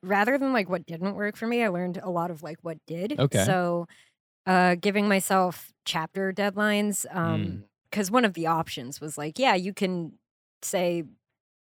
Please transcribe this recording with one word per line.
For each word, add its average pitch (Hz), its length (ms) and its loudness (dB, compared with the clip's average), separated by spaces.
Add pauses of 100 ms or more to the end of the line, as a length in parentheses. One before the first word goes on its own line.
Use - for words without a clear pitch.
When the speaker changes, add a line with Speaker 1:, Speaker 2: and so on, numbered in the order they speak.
Speaker 1:
rather 208 360 4
than, 269 140 2
like, 202 160 2
what 180 180 -4
didn't 180 300 -4
work 208 200 -4
for 226 100 -6
me, 240 180 0
I 220 40 2
learned 180 340 -2
a 185 80 -6
lot 175 200 -2
of, 156 120 -10
like, 160 200 -12
what 165 240 -10
did. 190 340 -4
Speaker 2:
Okay. 120 240 2
Speaker 1:
So, 175 420 0 (600)
uh, 180 300 6
giving 202 320 2
myself 190 640 2 (120)
chapter 190 480 -4
deadlines, 208 840 0
um, 165 280 0
Speaker 2:
Mm. 95 220 -6 (280)
Speaker 1:
'cause 196 180 -2
one 247 140 4
of 196 100 2
the 165 140 -2
options 160 520 -2
was 151 180 -10
like, 151 200 -6
"Yeah, 247 160 4
you 185 200 -2
can 180 400 -4 (480)
say, 175 420 0 (580)